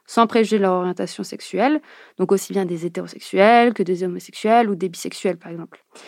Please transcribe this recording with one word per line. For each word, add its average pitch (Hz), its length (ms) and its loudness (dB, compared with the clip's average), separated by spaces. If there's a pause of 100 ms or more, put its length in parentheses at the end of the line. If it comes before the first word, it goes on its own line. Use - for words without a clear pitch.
sans 233 160 4
préjuger 220 320 2
de 196 60 2
leur 185 100 2
orientation 180 500 -4
sexuelle, 262 580 -2 (360)
donc 185 140 -2
aussi 190 220 0
bien 190 120 -2
des 170 200 -6
hétérosexuels 196 880 2
que 208 100 -2
des 180 200 -2
homosexuels 214 640 0
ou 202 60 -2
des 180 120 -4
bisexuels, 175 500 -6
par 170 140 -18
exemple. 170 320 -16 (240)